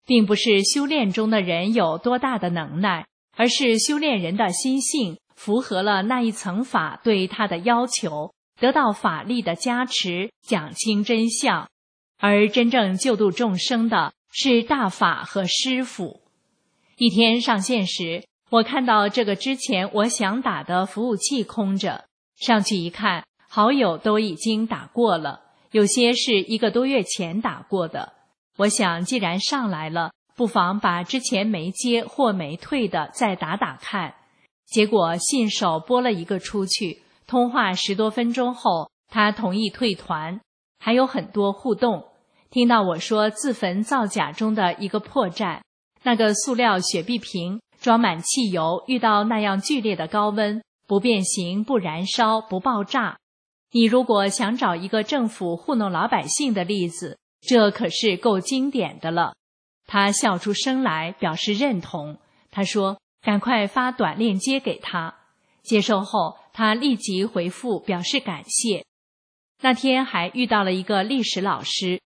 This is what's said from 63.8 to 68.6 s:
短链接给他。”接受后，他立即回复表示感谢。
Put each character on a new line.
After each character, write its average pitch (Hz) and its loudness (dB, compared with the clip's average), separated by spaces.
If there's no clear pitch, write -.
短 180 -2
链 208 0
接 269 -2
给 - -4
他。” 165 -8
接 214 2
受 196 2
后， 190 -2
他 220 0
立 247 0
即 196 -4
回 185 -2
复 214 -4
表 180 -4
示 254 -2
感 175 -8
谢。 - -2